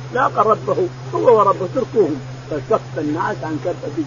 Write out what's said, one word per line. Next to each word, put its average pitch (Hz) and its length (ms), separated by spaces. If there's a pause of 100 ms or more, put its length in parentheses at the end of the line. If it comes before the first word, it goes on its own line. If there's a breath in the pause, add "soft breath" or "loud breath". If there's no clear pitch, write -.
(140)
لاقى 240 300
ربه 131 440 (260)
هو 247 240
وربه، 190 360
تركوهم. 190 460 (300)
فكف 160 480
الناس 156 460
عن 156 200
سب 170 100 (100)
أبي 156 220